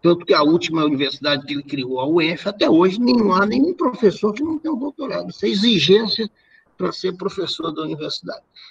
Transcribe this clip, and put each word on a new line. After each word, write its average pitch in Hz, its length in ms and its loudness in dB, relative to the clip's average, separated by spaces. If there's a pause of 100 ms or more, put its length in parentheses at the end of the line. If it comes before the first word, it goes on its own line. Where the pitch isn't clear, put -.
Tanto 170 240 2
que - 80 2
a - 80 4
última 160 440 2
universidade 139 600 -2
que 143 80 -8
ele 143 100 -6
criou, 127 360 -6
a 135 80 -2
uenf, 165 400 0
até 208 220 0
hoje 185 300 4
não 240 340 2
há 196 120 2
nenhum 269 280 2
professor 214 600 0
que 226 80 -6
não 320 160 -2
tenha 311 160 -6
um 226 60 -6
doutorado. 240 500 -8
Isso 190 160 -8
é 226 40 0
exigência 208 800 2 (480)
para 180 160 -4
ser 185 240 -6
professor 175 540 -6
da 151 100 -8
universidade. 156 640 -8 (280)